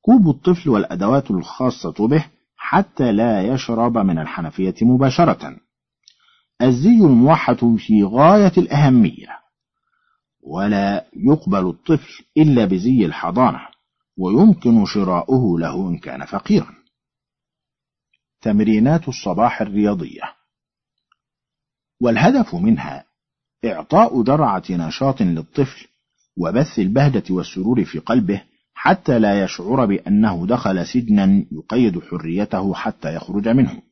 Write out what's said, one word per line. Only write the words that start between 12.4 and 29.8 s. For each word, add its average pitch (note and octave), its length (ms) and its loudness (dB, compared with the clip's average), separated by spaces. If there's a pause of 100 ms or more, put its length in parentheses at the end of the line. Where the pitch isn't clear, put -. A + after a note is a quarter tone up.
بزي G2 420 0
الحضانة، F2+ 540 -2 (580)
ويمكن A#2 680 2
شراؤه F#2+ 760 -2
له F2+ 280 -6
إن E2+ 100 -6
كان C2+ 260 -14
فقيرًا. - 500 -4 (1700)
تمرينات A2 680 0
الصباح A2 520 -4
الرياضية، G2+ 640 -4 (1800)
والهدف A#2+ 540 0
منها E2+ 500 -2 (600)
إعطاء A#2+ 580 0
جرعة A#2+ 480 0
نشاط F#2 520 -4
للطفل F2 640 -4 (500)
وبث G2 420 -4
البهجة A#2 520 0
والسرور F#2 540 -4
في - 140 -12
قلبه G2+ 440 -2 (320)
حتى C#3+ 440 -2
لا G2+ 260 2
يشعر A2 420 -4